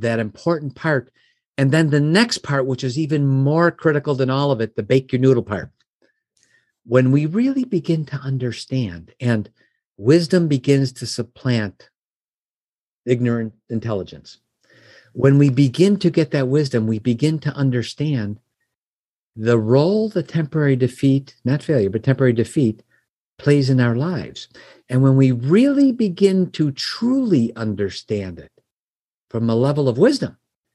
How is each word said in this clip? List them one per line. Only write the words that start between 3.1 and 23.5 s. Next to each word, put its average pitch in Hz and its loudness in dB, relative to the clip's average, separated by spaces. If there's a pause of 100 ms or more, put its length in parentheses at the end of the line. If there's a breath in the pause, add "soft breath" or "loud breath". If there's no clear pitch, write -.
more 143 2
critical 147 0
than 131 0
all 139 0
of 113 -2
it, 107 -6
the 113 -4
bake 135 0
your 123 -2
noodle 127 4
part. - -8 (1120)
When 127 4
we 147 2
really 254 -2
begin 160 -2
to 139 -10
understand 123 -6
and 117 -2 (480)
wisdom 165 2
begins 139 0
to 120 -12
supplant - -6 (1160)
ignorant 117 -2 (160)
intelligence, 107 -8 (760 soft breath)
when 139 4
we 143 6
begin 143 2
to 175 0
get 156 0
that 135 0
wisdom, 135 0
we 110 -2
begin 139 0
to 147 -4
understand 123 -4 (960)
the 113 0
role 160 2
the 175 -4
temporary 151 -2
defeat, 135 -2 (100)
not 143 -2
failure, 117 0
but 107 -6
temporary 131 2
defeat 113 -2 (540)
plays 143 2